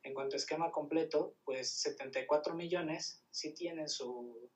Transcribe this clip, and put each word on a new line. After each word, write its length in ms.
En 100
cuanto 220
a 40
esquema 340
completo, 720
pues 260
setenta 500
y 60
cuatro 300
millones 720
sí 240
tienen 340
su 680